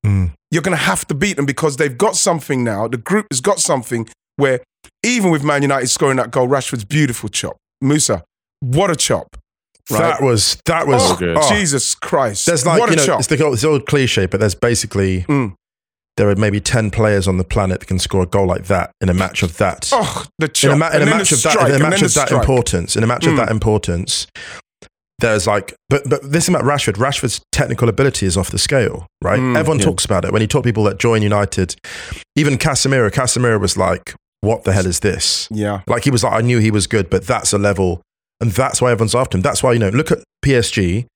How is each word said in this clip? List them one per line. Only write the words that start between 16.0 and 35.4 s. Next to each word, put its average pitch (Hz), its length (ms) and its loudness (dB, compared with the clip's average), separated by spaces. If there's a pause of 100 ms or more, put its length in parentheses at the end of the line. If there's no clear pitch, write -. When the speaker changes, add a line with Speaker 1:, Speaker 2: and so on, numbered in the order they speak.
Speaker 1:
there 104 140 4
are 98 40 2
maybe 101 260 0
ten 107 300 0
players 101 380 2
on 92 80 0
the 92 80 -2
planet 95 360 -2
that - 60 -20
can 92 140 -2
score 95 220 0
a 87 40 0
goal 98 200 0
like 90 200 -2
that 92 240 0 (100)
in 92 100 0
a 90 40 2
match 92 300 -2
of 85 140 -6
that. - 340 -2
Speaker 2:
Oh, 202 320 -2 (140)
the 160 80 0
Speaker 1:
In - 40 -4
a - 20 -20
Speaker 2:
chop. 139 260 2
Speaker 1:
ma-, 160 100 2
in 156 60 -2
Speaker 2:
And 147 80 4
Speaker 1:
a 143 40 4
Speaker 2:
then - 120 2
Speaker 1:
match - 120 0
Speaker 2:
the 147 60 4
Speaker 1:
of - 60 0
that, 156 100 2
Speaker 2:
strike, - 140 2
Speaker 1:
in 143 40 4
a 139 40 2
Speaker 2:
and 139 100 4
Speaker 1:
match 160 60 2 (100)
Speaker 2:
then 170 60 4
Speaker 1:
of 120 80 0
Speaker 2:
the 151 60 2
Speaker 1:
that 131 80 0
Speaker 2:
strike. 139 140 2
Speaker 1:
importance, 117 540 0
in 110 80 2
a - 20 2
match 123 200 0
of 160 80 4
Speaker 2:
Mm. - 20 2
Speaker 1:
that 110 140 0
importance, 104 760 -2 (920)
there's 107 260 2
like, 104 280 -2 (140)
but, 139 200 0
but 139 240 -2
this 165 160 0
about 160 160 2
Rashford, 135 300 0
Rashford's 127 460 -2 (120)
technical 120 360 0
ability 123 380 0
is 87 100 0
off 95 140 -2
the 98 80 -6
scale, - 480 -2 (160)
right? 95 160 0
Speaker 2:
Mm. 127 180 0
Speaker 1:
Everyone 151 220 0
Speaker 3:
Yeah. 101 80 0
Speaker 1:
talks - 180 0
about 95 200 0
it. - 80 -4
When 107 100 2
you 107 60 0
talk 139 160 0
to - 40 0
people 107 160 0
that 98 140 0
join 113 240 2
United, 101 540 0 (580)
even 143 240 2
Casemiro, 135 520 0
Casemiro 123 500 0
was 95 160 -2
like, 92 380 -2 (260)
"What 107 240 -2
the 98 80 2
hell 95 140 2
is 87 140 -2
this?" - 500 -2